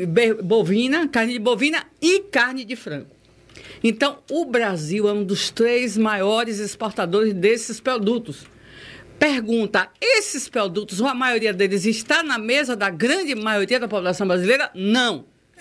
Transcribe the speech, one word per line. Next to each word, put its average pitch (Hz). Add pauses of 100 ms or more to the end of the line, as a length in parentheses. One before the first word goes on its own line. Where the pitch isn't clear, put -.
be-, 220
bovina, 226
carne 240
de 247
bovina 247 (180)
e 370
carne 254
de 233
frango. 147 (720)
Então, 233 (100)
o 320
Brasil 202
é 208
um 208
dos 190
três 240
maiores 214
exportadores 208
desses 220
produtos. 233 (720)
Pergunta, 226 (140)
esses 427
produtos, 202
ou 247
a 277
maioria 240
deles, 190
está 226
na 277
mesa 247
da 196
grande 277
maioria 214
da 247
população 185
brasileira? 190
Não. 208 (340)